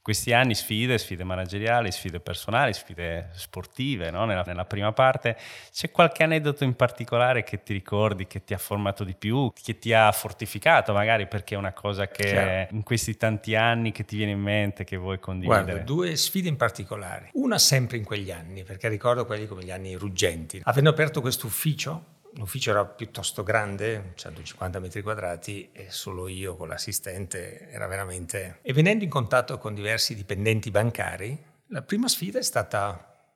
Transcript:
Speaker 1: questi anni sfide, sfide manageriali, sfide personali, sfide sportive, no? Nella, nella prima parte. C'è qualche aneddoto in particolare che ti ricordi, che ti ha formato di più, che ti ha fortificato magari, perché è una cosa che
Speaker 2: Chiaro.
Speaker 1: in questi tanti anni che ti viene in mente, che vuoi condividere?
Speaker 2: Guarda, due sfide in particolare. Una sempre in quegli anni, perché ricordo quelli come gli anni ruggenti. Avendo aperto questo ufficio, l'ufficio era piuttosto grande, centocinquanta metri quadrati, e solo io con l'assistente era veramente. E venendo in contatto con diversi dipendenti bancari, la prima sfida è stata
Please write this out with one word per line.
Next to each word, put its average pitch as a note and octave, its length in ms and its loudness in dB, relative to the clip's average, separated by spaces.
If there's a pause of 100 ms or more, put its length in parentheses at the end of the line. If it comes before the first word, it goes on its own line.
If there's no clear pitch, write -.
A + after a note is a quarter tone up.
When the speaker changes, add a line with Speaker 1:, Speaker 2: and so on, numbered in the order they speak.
Speaker 1:
questi A2 320 2
anni A#2+ 220 6
sfide, A#2 420 0
sfide F2+ 260 -4
manageriali, G2 640 0
sfide F2 300 -6
personali, A#2 540 0
sfide E2+ 600 -8
sportive, F#2 800 -6
no? F#2 140 0
Nella, F#2 200 0
nella F2+ 200 -6
prima G#2 260 0
parte. C3 460 4 (340)
C'è - 200 -6
qualche E3+ 320 6
aneddoto D3+ 420 2
in B2+ 100 4
particolare B2 680 2
che - 200 -8
ti - 80 -8
ricordi, G2+ 560 0
che - 160 -10
ti - 100 -4
ha F#2+ 40 -2
formato G2+ 480 -2
di F2+ 100 -8
più, A#2 380 0
che - 240 -8
ti A2+ 160 0
ha A2 180 10
fortificato A2 800 2
magari, G#2 360 4
perché G#2 280 -6
è - 20 -4
una G2 140 -4
cosa G2+ 380 -4
che - 160 -4
Speaker 2:
Chiaro. F#2+ 500 2
Speaker 1:
in G#2+ 80 -4
questi A#2 320 -2
tanti A2 400 0
anni A2+ 380 4
che G#2 100 -8
ti G#2 140 -8
viene G#2 140 0
in G2+ 100 -2
mente, G2+ 420 0
che F#2+ 140 -6
vuoi F#2 220 -4
condividere? F#2+ 440 2
Speaker 2:
Guarda, G2 200 -4
due D#3+ 340 -2
sfide F3+ 320 -2
in C#3+ 80 -2
particolare. G2+ 760 -4
Una - 240 0
sempre B2+ 380 4
in A2 80 -4
quegli G2+ 280 -6
anni, F2 320 -12
perché G2 260 -4
ricordo G#2+ 220 0 (140)
quelli G#2+ 220 -6
come F#2 160 -12
gli F2+ 80 -10
anni F#2 240 -8
ruggenti. F2+ 680 -2
Avendo C#3 260 6
aperto D#3 320 2
questo B2 240 -2
ufficio, D3 760 -4 (140)
l'ufficio A#2 360 -4
era G2+ 120 4
piuttosto - 600 -8
grande, G#2 720 -2
centocinquanta F2 640 -8
metri F#2 240 -8
quadrati, G2+ 680 -6
e G2 200 -18
solo F#2 360 -8
io F#2+ 280 -6
con F2 120 -10
l'assistente F#2 1000 -8
era G#2 160 -8
veramente. F#2 800 -8
E C3 100 -4
venendo G3 300 4
in D#3 80 -4
contatto B2+ 480 0
con G#2 160 -8
diversi A2 400 -2
dipendenti G#2+ 560 0
bancari, G2+ 680 0 (300)
la F3+ 160 -8
prima A#3 240 0
sfida G3+ 320 -2
è - 40 -2
stata G2+ 680 -2 (220)